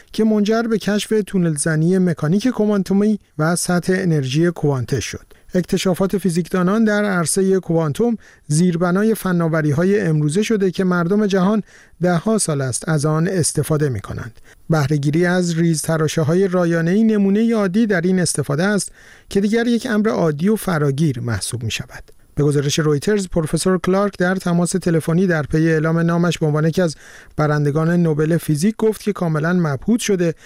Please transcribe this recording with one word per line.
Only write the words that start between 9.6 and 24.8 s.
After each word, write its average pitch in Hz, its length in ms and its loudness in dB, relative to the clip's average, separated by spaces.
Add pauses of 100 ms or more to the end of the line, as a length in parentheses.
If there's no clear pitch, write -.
امروزه 156 440 0
شده 196 280 0
که 190 120 -2
مردم 185 440 2
جهان 190 360 2 (380)
ده‌ها 180 360 2
سال 151 240 -2
است 131 280 -6
از 151 160 0
آن 156 220 0
استفاده 151 640 0
می‌کنند. 117 500 -10 (300)
بهره‌گیری 151 560 2
از 175 320 0
ریزتراشه‌های 160 880 0
رایانه‌ای 175 560 0
نمونهٔ 220 520 2
عادی 208 320 2
در 196 140 0
این 185 180 2
استفاده 151 440 -2
است 202 280 -2 (380)
که 196 120 0
دیگر 226 260 0
یک 233 220 0
امر 214 200 0
عادی 170 400 0
و 220 60 2
فراگیر 147 640 0
محسوب 117 440 -6
می‌شود. - 400 -8 (320)
به 147 100 2
گزارش 143 340 0
رویترز، 165 480 0
پروفسور 175 500 0
کلارک 196 400 0
در 185 180 0
تماس 175 360 0
تلفنی 165 560 0